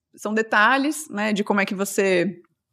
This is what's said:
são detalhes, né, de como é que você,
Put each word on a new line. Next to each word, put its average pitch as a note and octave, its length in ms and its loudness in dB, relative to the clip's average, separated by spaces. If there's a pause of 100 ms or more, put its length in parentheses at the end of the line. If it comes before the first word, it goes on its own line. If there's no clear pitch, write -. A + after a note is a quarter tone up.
(160)
são G#3+ 180 -6
detalhes, A#3 720 0
né, G#3 240 -4
de G3+ 120 -2
como G#3 160 0
é F#3+ 40 2
que G3 100 -4
você, F#3+ 680 0 (300)